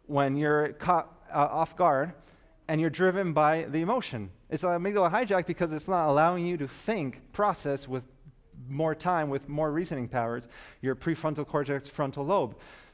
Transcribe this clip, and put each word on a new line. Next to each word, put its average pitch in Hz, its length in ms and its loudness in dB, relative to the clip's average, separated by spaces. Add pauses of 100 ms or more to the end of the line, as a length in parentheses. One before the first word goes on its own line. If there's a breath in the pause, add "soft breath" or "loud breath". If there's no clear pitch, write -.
when 139 300 2
you're 151 380 2
caught, 175 340 0 (240)
uh, 147 180 2
off 160 260 -2
guard, 160 360 2 (560 soft breath)
and 156 120 0
you're 165 100 2
driven 185 420 2
by 156 380 4
the 156 100 0
emotion. 165 500 -2 (200)
It's 156 120 -4
an 180 80 0
amygdala 180 400 2
hijack 196 360 0
because 170 260 -2
it's 156 160 -6
not 170 200 2
allowing 170 380 4
you 175 120 -2
to 139 100 -4
think, - 640 -6
process 160 560 -2
with 127 160 -6 (640)
more 156 260 0
time, 160 340 0
with 139 200 -4
more 147 240 -2
reasoning 147 360 -4
powers, 120 380 -4 (340 loud breath)
your 131 140 -2
prefrontal 151 520 -2
cortex, 139 420 -2
frontal 139 360 -4
lobe. 151 320 0 (380 loud breath)